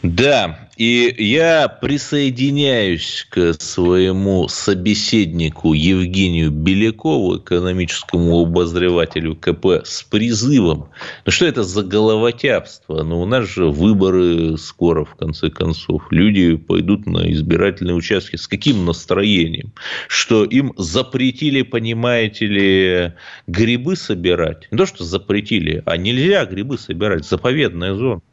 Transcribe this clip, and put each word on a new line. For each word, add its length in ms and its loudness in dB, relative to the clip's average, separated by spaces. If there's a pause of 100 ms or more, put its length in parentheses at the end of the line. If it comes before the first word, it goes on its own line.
Да, 720 0
и 400 2
я 520 2
присоединяюсь 1600 -2
к 300 2
своему 880 2
собеседнику 1300 0
Евгению 760 2
Белякову, 880 0
экономическому 1000 0
обозревателю 960 0
К 160 -2
П, 320 0
с 180 -12
призывом. 840 0 (360)
Ну 80 -2
что 140 2
это 160 -2
за 220 -2
головотяпство? 1200 0
Ну 180 -2
у 40 -2
нас 220 0
же 180 0
выборы 920 2
скоро, 460 0
в 100 -16
конце 360 -6
концов. 600 -4
Люди 460 4
пойдут 500 0
на 240 -2
избирательные 640 0
участки. 420 -2
С 120 -12
каким 360 0
настроением? 880 0 (360)
Что 360 2
им 340 0
запретили, 840 -2
понимаете 840 -2
ли, 680 2 (340)
грибы 480 0
собирать? 760 -2
Не 60 -2
то, 80 2
что 180 -10
запретили, 840 -4
а 100 0
нельзя 480 0
грибы 320 -8
собирать. 480 -4
Заповедная 720 -2
зона. 260 -4 (120)